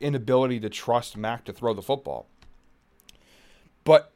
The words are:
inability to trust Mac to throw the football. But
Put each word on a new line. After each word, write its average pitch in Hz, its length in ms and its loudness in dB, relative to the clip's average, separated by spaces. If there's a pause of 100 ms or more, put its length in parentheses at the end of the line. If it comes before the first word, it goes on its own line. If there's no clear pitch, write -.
inability 127 600 0
to 107 100 -6
trust - 460 -4
Mac 110 300 -8
to 104 60 -12
throw 117 220 -4
the 98 80 -8
football. 82 460 -6 (1500)
But 156 340 6